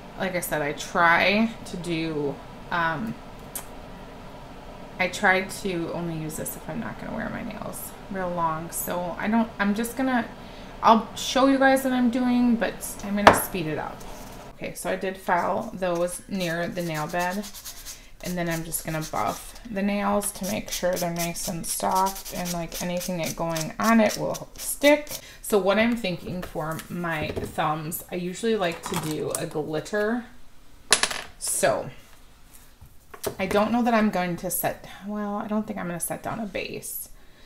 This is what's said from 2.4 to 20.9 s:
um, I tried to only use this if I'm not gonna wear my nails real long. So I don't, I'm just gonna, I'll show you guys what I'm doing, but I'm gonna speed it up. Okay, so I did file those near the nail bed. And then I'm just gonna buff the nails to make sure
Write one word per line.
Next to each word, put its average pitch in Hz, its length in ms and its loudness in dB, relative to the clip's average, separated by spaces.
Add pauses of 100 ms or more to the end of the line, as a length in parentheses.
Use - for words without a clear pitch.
um, 165 460 0 (1900)
I 185 60 2
tried 190 420 4 (120)
to 170 320 -2
only 165 220 -4
use 156 220 -6
this - 180 -6
if - 140 -10
I'm 160 100 -4
not - 220 -6
gonna - 160 -6
wear - 120 -2
my - 120 -6
nails - 480 -8 (220)
real 190 180 -2
long. 165 400 0
So 175 480 -4
I - 100 -2
don't, 226 300 4
I'm 202 160 4
just 233 240 -2
gonna, 254 320 2 (540)
I'll 214 320 10
show - 320 4
you 269 100 8
guys 269 260 8
what 262 80 2
I'm 247 200 4
doing, 247 440 4
but - 200 0 (280)
I'm 202 120 -2
gonna 208 180 10
speed - 320 -2
it 156 140 -2
up. - 200 -6 (540)
Okay, - 220 -8
so - 160 -2
I 190 40 0
did 190 220 -2
file 180 560 0
those 180 560 0
near 170 380 0
the 175 160 -4
nail 156 240 -2
bed. 180 360 0 (800)
And 180 140 -4
then 170 100 0
I'm 165 160 -2
just 160 220 -6
gonna 160 160 -2 (100)
buff - 480 -2 (120)
the 196 100 -2
nails 202 520 2
to - 120 -8
make 208 240 -4
sure 180 240 0